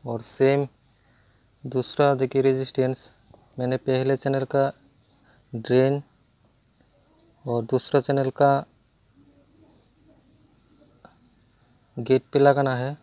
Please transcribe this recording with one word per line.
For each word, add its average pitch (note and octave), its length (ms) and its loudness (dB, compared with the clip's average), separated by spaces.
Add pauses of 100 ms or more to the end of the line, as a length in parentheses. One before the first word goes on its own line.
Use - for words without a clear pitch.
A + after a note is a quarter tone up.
और A#2 180 -8
सेम C#3 460 0 (960)
दूसरा C3 520 0
देखिए C3 260 -2
रेजिस्टेंस C3 720 -2 (480)
मैंने B2+ 200 -2
पहले C3+ 380 0
चैनल C3+ 280 -4
का C#3 260 0 (800)
ड्रेन C3 480 0 (1400)
और A#2+ 200 -2
दूसरा C3 360 0
चैनल C#3 300 -2
का C#3+ 200 2 (3500)
गेट B2+ 260 2 (100)
पे C#3+ 60 2
लगाना C#3 360 4
है C3 280 -4